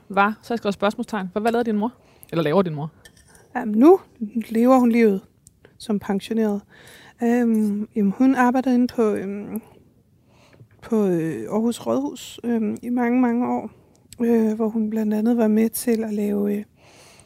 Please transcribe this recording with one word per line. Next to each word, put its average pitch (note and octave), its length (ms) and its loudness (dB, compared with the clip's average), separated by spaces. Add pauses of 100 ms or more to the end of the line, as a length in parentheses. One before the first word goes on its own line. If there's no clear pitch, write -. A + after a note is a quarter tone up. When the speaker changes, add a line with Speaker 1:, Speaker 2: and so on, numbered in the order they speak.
Speaker 1:
var, G3+ 320 0
så - 60 -20
har A#3+ 60 -4
jeg A#3 40 -2
skrevet G#3 160 -2
spørgsmålstegn, G3+ 600 -4
for A3 60 -2
hvad A3+ 120 0
lavede A#3 200 0
din G#3+ 80 0
mor? A3 120 -2 (400)
Eller D#3+ 120 -2
laver D#3 180 2
din F3 140 -2
mor? D3+ 160 -8 (640)
Speaker 2:
Jamen, A#3+ 240 -4
nu E4+ 200 8 (500)
lever A#3+ 300 4
hun A#3+ 120 4
livet A3 300 4 (560)
som G3+ 220 -4
pensioneret. G3+ 640 -2 (600)
Øhm, A3 720 0
jamen, G3+ 160 2
hun C4 240 2
arbejdede B3 400 2
inde B3 120 2
på, - 140 -4
øhm, G3+ 600 -4 (1200)
på, G#3+ 240 0
øh, D#3+ 480 -2
Aarhus A3+ 340 -2
Rådhus, C4 560 -6
øhm, A3+ 380 -2
i - 80 -10
mange, B3 320 0
mange A#3+ 260 0
år, A#3+ 220 -4 (520)
øh, A3+ 340 2
hvor A3 140 -2
hun A3 200 -2
blandt G#3+ 240 -2
andet A3 240 0
var A3+ 100 2
med A3 220 2
til A3+ 340 -2
at G#3+ 100 -6
lave, G3+ 440 -2
øh, G#3 60 -8 (640)